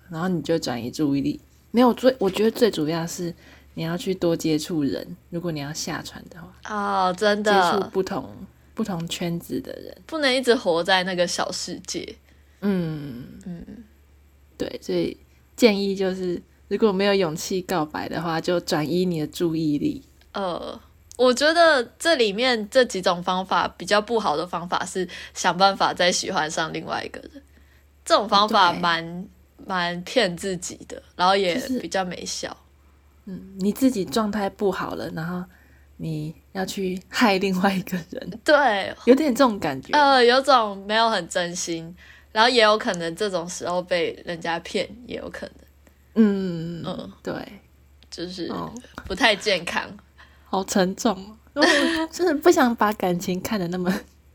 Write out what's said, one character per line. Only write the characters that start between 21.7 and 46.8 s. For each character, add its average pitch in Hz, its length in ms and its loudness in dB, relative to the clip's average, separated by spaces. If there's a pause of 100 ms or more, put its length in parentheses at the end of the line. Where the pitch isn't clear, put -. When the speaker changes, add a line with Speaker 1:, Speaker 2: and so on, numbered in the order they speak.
Speaker 2:
这 330 160 4
里 233 160 4
面 220 380 0
这 262 160 6
几 196 160 -4
种 180 200 0
方 185 240 -2
法， 180 220 2 (100)
比 175 80 -12
较 202 140 2
不 220 180 -2
好 190 200 0
的 170 100 -4
方 175 180 -6
法 185 200 -2
是 185 200 -4 (280)
想 175 240 0
办 196 180 6
法 165 180 2
再 180 160 2
喜 - 220 -2
欢 156 180 -2
上 160 220 -4
另 160 140 -8
外 - 180 -6
一 - 60 -12
个 - 100 -16 (140)
人。 277 100 -20 (640)
这 339 100 4
种 233 140 0
方 208 180 4
法 202 240 6
蛮， 170 320 0
Speaker 1:
对。 175 260 -10 (380)
Speaker 2:
蛮 175 360 -4
骗 180 340 0
自 190 180 -6
己 - 320 -12
的， - 160 -14 (140)
然 175 100 4
后 190 80 6
也 185 240 0
Speaker 1:
就 - 80 -6
是 254 120 -4
Speaker 2:
比 170 100 -8
较 190 160 -2
没 180 200 -10
效。 - 300 -10 (680)
Speaker 1:
嗯， 190 340 -14
你 196 140 2
自 262 180 2
己 190 140 -4
状 214 260 -2
态 202 180 -2
不 196 220 0
好 - 240 -6
了， 117 140 -8
然 170 180 -6
后 180 160 -6 (540)
你 156 360 -6 (200)
要 190 120 -4
去 190 320 -4 (120)
害 202 300 4
另 190 220 0
外 196 120 4
一 190 80 -2
个 - 160 -6 (120)
人。 - 360 -12
Speaker 2:
对。 254 580 4
Speaker 1:
有 233 100 8
点 277 220 4
这 277 80 4
种 220 160 2
感 139 220 -4
觉。 - 100 -18
Speaker 2:
呃， 277 320 6
有 240 160 6
种 233 480 4
没 214 80 -2
有 226 140 4
很 185 180 -2
真 175 260 -4
心， 170 400 -8 (380)
然 220 100 2
后 240 80 8
也 247 140 6
有 214 140 6
可 220 160 -4
能 170 240 -4
这 208 120 -2
种 175 200 -4
时 - 180 -8
候 180 140 -2
被 175 320 -2 (120)
人 165 140 -8
家 165 200 -4
骗， 175 300 -6 (160)
也 - 120 -10
有 - 120 -12
可 - 160 -12
能。 - 100 -18 (600)
Speaker 1:
嗯， 180 720 2